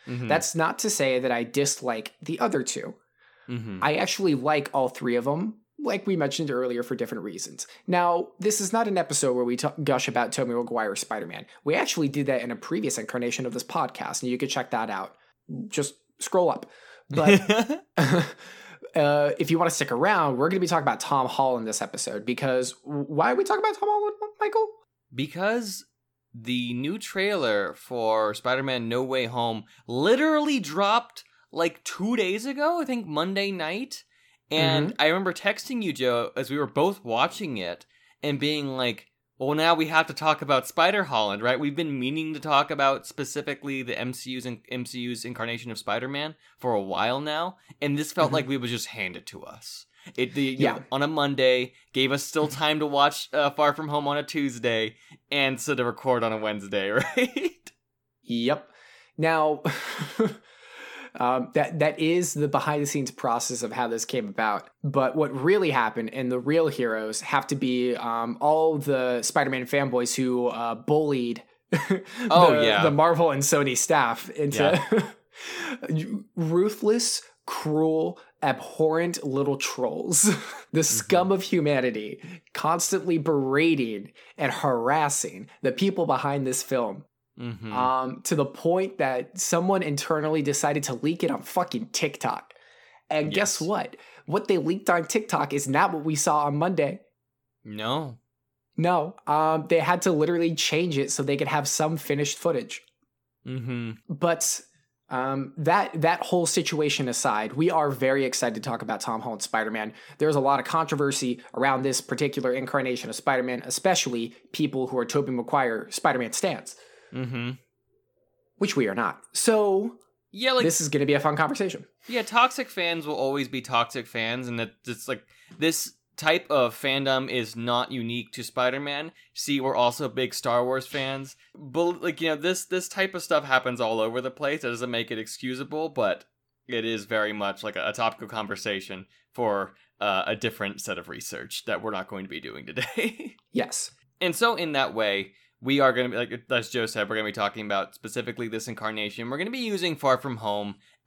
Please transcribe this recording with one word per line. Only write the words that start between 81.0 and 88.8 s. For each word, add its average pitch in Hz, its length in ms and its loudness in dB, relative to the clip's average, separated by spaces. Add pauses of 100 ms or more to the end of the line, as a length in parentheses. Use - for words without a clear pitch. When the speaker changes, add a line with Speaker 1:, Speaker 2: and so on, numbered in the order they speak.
Speaker 2:
of 190 140 2
humanity, 127 760 0 (340)
constantly 170 640 0
berating 139 920 2 (260)
and 139 160 0
harassing 135 960 0 (140)
the 135 80 2
people 190 340 2
behind 139 400 0
this 131 200 -2
film. 120 400 -2 (340)
Speaker 1:
Mm-hmm. 110 340 -8
Speaker 2:
Um, 127 520 0
to - 100 -2
the 147 100 2
point 180 540 0